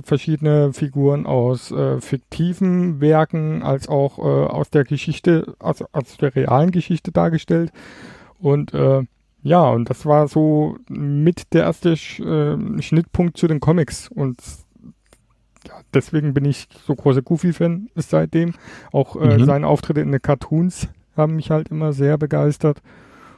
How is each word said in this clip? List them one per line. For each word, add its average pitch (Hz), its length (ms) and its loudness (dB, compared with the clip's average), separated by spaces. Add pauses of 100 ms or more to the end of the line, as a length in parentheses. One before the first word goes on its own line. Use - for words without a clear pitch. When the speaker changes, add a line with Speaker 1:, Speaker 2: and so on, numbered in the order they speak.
Speaker 1:
verschiedene 147 680 0
Figuren 143 540 0
aus, 123 460 0
äh, 135 280 -2
fiktiven 175 1000 -2
Werken 156 640 0
als 139 240 -4
auch, 139 300 -2
äh, 139 280 0
aus - 240 -4
der 143 140 2
Geschichte, - 720 -2
also - 320 -6
aus - 280 -8
der 139 180 -2
realen 135 340 2
Geschichte 175 400 -2
dargestellt. 165 640 0 (680)
Und, 147 340 0
äh, 135 300 2 (400)
ja, 156 260 4
und 117 220 0
das 131 160 -8
war 147 220 4
so 156 480 2 (120)
mit 147 680 0
der 165 100 4
erste 170 300 0
Sch-, - 280 -8
äh, 151 600 -2
Schnittpunkt 165 540 0
zu 175 120 2
den 156 100 0
Comics 156 560 0
und 135 260 -4 (1300)
ja, - 80 -20 (180)
deswegen 147 420 0
bin 139 100 -8
ich 143 220 -4 (200)
so 147 80 -2
großer 135 260 0
Goofy-Fan 170 760 -4
seitdem. 160 580 -2 (380)
Auch, - 240 -2
äh, 110 220 4
Speaker 2:
Mhm. 120 60 6
Speaker 1:
seine 143 220 2
Auftritte 147 340 0
in 147 120 -2
den 135 100 0
Cartoons 160 640 -2 (280)
haben 156 200 0
mich 156 140 -4
halt 156 180 -2
immer 156 240 -2
sehr 139 240 2
begeistert 147 640 0 (580)